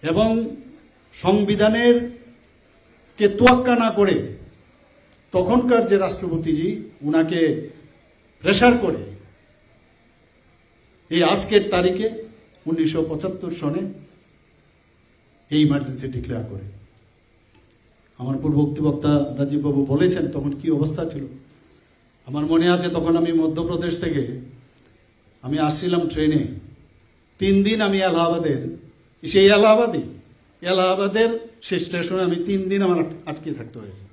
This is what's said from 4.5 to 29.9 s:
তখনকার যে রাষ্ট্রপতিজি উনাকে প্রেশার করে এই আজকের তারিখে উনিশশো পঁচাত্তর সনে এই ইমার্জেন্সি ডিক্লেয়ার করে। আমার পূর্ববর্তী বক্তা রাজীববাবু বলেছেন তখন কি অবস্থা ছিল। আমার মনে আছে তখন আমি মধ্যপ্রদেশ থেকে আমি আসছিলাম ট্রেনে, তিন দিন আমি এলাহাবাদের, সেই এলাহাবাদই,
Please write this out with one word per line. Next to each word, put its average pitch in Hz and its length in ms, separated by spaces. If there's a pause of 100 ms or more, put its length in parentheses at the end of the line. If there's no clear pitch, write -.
তখনকার 233 540
যে 202 120
রাষ্ট্রপতিজি 175 920 (120)
উনাকে 160 680 (720)
প্রেশার 220 380
করে 180 180 (2250)
এই 170 120
আজকের 196 480
তারিখে 185 400 (560)
উনিশশো 160 420
পঁচাত্তর 160 420
সনে 156 300 (1700)
এই 151 120
ইমার্জেন্সি 139 460
ডিক্লেয়ার 123 420
করে। 98 120 (1600)
আমার 131 240
পূর্ববর্তী 147 400
বক্তা 147 560
রাজীববাবু 139 480
বলেছেন 160 440
তখন 139 220
কি 160 180
অবস্থা 151 400
ছিল। 135 160 (1000)
আমার 147 200
মনে 165 240
আছে 175 180
তখন 165 280
আমি 165 160
মধ্যপ্রদেশ 165 680
থেকে 143 400 (1000)
আমি 143 160
আসছিলাম 160 500
ট্রেনে, 151 380 (920)
তিন 196 240
দিন 220 180
আমি 196 180
এলাহাবাদের, 170 760 (520)
সেই 196 180
এলাহাবাদই, 214 560 (580)